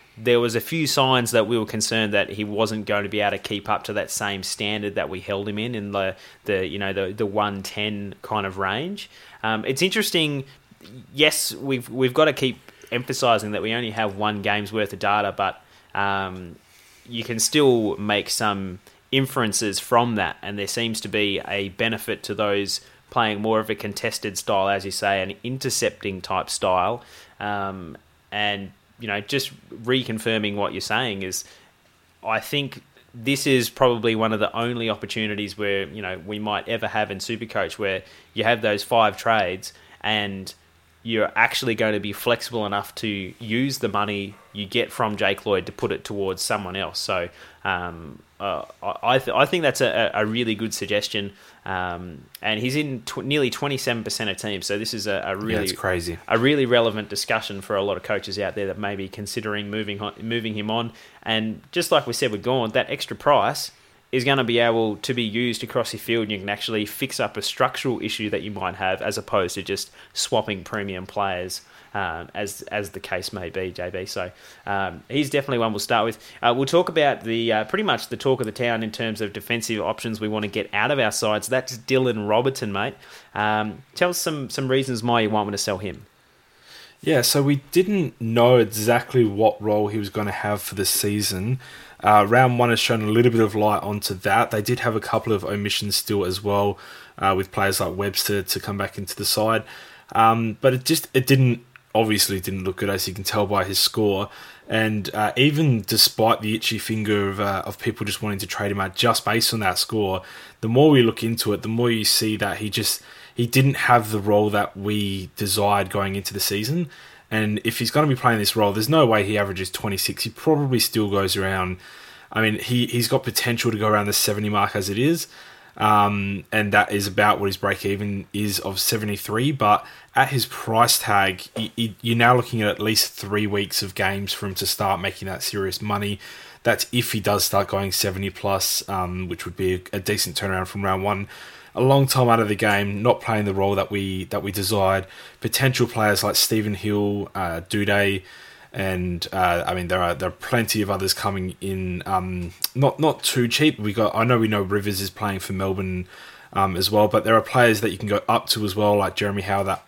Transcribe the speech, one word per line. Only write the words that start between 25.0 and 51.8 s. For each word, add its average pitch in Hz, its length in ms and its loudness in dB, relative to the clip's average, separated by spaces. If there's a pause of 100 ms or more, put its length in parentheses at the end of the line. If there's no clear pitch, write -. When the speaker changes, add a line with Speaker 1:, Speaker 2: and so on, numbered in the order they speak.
Speaker 1:
an 98 120 -6 (100)
intercepting 113 800 -4
type - 260 -2
style. 95 560 0 (340)
Um, 98 600 -6 (320)
and, 101 420 -4 (260)
you 117 80 -12
know, 104 140 -2
just 131 320 -4 (180)
reconfirming 113 840 -2
what 101 160 -2
you're 92 80 -6
saying 107 420 -2
is, 92 220 -6 (800)
I 110 160 -2
think 143 420 -6 (300)
this 131 340 -2
is 127 220 4
probably 117 480 2
one 110 160 2
of 107 80 -2
the 104 160 0
only 117 320 -2
opportunities 104 720 -4
where, 98 300 -2
you 92 120 -12
know, 92 240 -8
we 104 140 -8
might 104 320 -4
ever 110 180 -2
have 107 220 -2
in 98 80 -8
Supercoach 107 600 -6
where 95 240 -2 (300)
you 110 120 -2
have 113 180 4
those 104 200 0
five 110 360 4
trades 98 560 0 (260)
and 101 540 -4 (480)
you're 110 340 0
actually 117 380 2
going 110 180 2
to 104 80 -2
be 101 140 -6
flexible 117 500 -2
enough 101 300 -4
to 101 440 -6
use 123 420 -4
the 120 80 0
money 101 480 -4 (180)
you 101 100 -8
get 117 260 -2
from 107 260 -2
Jake 98 280 0
Lloyd 95 220 0
to 101 60 -10
put 113 200 -4
it - 120 -6
towards 95 360 -4
someone 98 360 -4
else. 85 220 -6
So, 90 300 -4 (360)
um, 87 580 -6 (160)
uh, 92 260 -4 (180)
I, 98 200 -4
I, 127 160 4
th-, - 180 -2
I 131 80 6
think 170 180 0
that's 135 180 2
a, 113 340 2
a 107 100 0
really 113 300 -2
good 107 180 -6
suggestion. 104 600 -4 (320)
Um, 90 600 -6 (160)